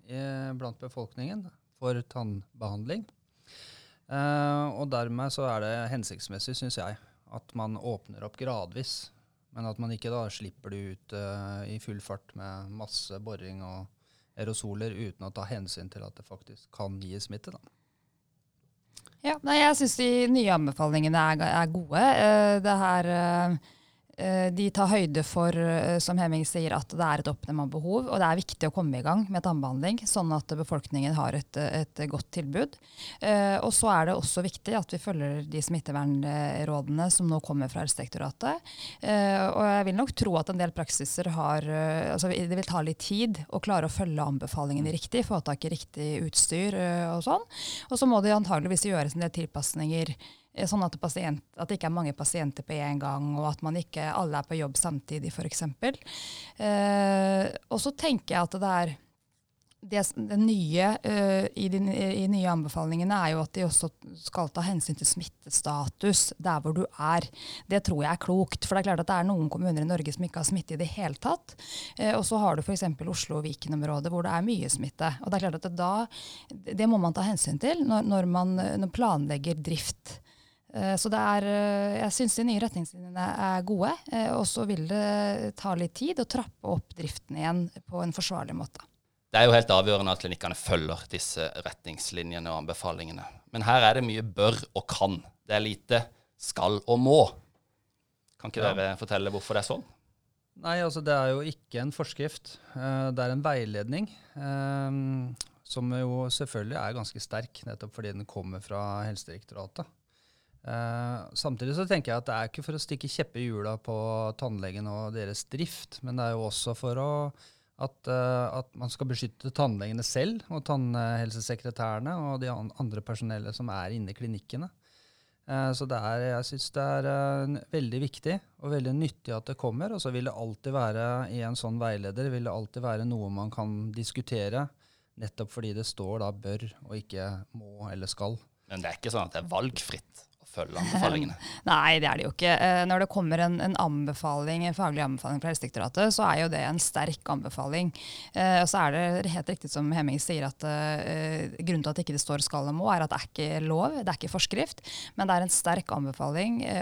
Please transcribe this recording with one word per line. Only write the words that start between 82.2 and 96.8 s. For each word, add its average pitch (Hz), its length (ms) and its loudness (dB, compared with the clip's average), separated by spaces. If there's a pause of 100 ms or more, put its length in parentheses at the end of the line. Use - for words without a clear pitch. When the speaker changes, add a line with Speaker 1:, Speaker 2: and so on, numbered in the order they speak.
Speaker 2:
synes 226 180 2
de 233 80 2
nye 214 160 2
retningslinjene 180 640 -4 (220)
er 185 180 0
gode, 202 240 2 (240)
eh, 226 180 2
og 226 160 2
så - 200 0
vil 160 200 0
det 208 720 0
ta 190 180 -2
litt 170 220 -2
tid 262 240 0
å - 60 -6
trappe - 420 -4
opp - 260 -2
driften 151 400 -8
igjen 165 260 0 (220)
på 175 160 -6
en 170 140 -2
forsvarlig 170 420 -4
måte. - 300 -12 (460)
Speaker 3:
Det 110 80 10
er 120 60 12
jo 120 80 10
helt 113 180 8
avgjørende 98 400 6
at 92 80 -6
klinikkene 87 360 -4
følger 82 520 0
disse - 380 -4 (180)
retningslinjene 85 840 -8
og 80 120 -2
anbefalingene. 82 600 -6 (300)
Men 113 120 -2
her 123 200 8
er 113 120 8
det 127 80 2
mye 110 160 -2
bør 107 380 4 (180)
og 110 120 -4
kan. 98 260 2 (300)
Det 107 120 0
er 107 60 2
lite 107 380 2 (360)
skal - 480 0